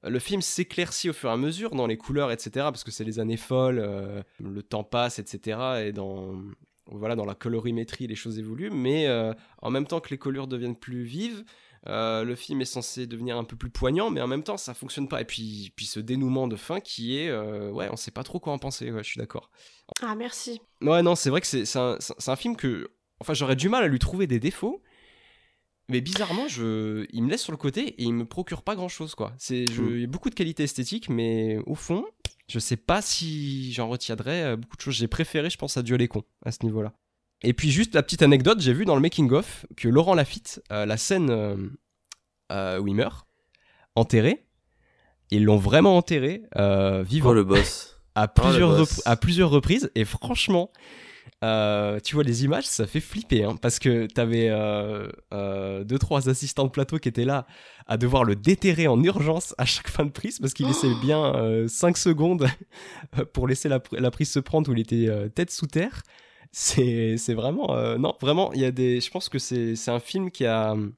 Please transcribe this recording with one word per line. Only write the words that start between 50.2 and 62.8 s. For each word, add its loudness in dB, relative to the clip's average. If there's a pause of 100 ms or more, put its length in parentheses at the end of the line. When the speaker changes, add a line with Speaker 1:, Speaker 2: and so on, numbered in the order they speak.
Speaker 1:
euh, 2
tu -6
vois 4
les 2
images, 2
ça -2
fait -2
flipper, 0
hein, -2
parce 0
que 2
t'avais, 2
euh, -2 (240)
euh, -4
deux, -2
trois 0
assistants 0
de 2
plateau -2
qui 0
étaient 0
là -2 (420)
à -2
devoir 4
le 4
déterrer 4
en 6
urgence 2
à 2
chaque -2
fin 0
de -2
prise, -8
parce -2
qu'il 0
laissait 2
Speaker 2:
Oh. 0
Speaker 1:
bien, 2
euh, 2
cinq 2
secondes 4
<laughs> -6